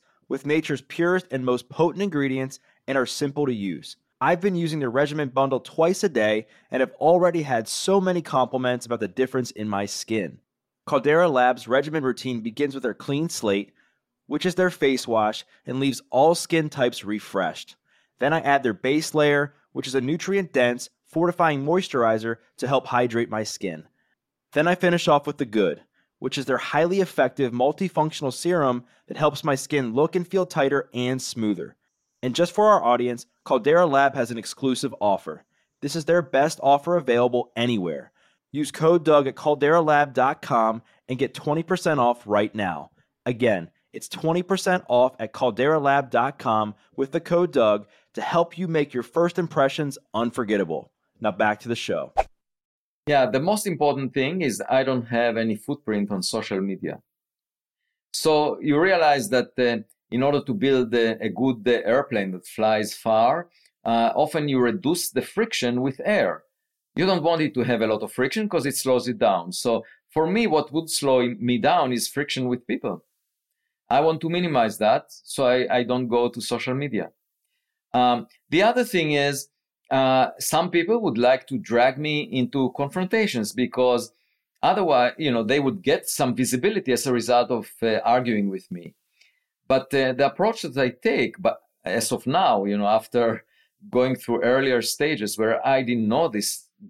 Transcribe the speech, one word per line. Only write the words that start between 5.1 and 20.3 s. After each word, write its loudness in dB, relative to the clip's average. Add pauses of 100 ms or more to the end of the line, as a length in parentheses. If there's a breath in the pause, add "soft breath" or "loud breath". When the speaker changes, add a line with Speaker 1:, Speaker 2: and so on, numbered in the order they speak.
Speaker 1:
bundle 0
twice 0
a 0
day 0 (240 soft breath)
and -2
have 0
already 2
had -2
so 0
many 0
compliments -2
about -4
the -2
difference -2
in -8
my -2
skin. -6 (480)
Caldera 4
Lab's 2
regimen 0
routine -4
begins -4
with -10
their -2
clean -4
slate, -2 (520)
which -4
is -2
their 2
face 0
wash, 0 (220 soft breath)
and -6
leaves -2
all 4
skin -2
types -2
refreshed. -6 (440)
Then 0
I 0
add 2
their 0
base -2
layer, 2 (200 soft breath)
which -8
is -6
a 0
nutrient-dense, -2 (180)